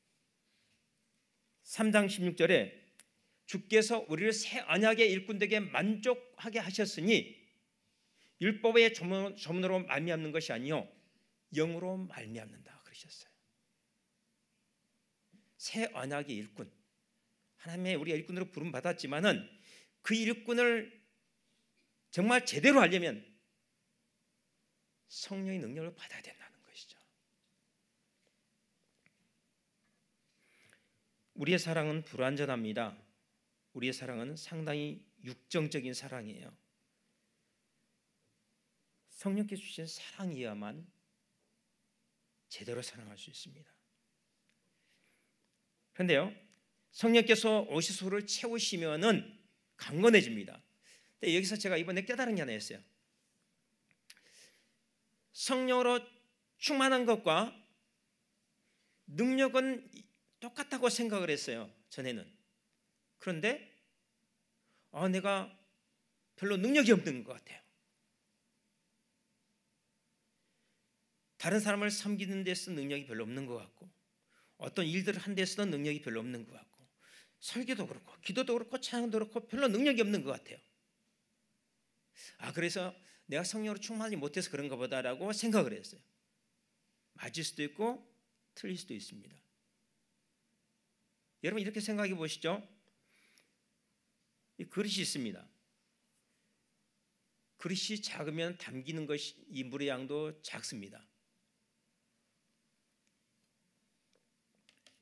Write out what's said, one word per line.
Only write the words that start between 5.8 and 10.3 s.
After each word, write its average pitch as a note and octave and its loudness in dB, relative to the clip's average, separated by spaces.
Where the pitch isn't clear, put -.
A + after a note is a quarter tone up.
하셨으니 F#3+ 2
율법의 A3+ 6
조문-, F#3+ -2
조문으로 F#3 0
말미암는 D#3 -2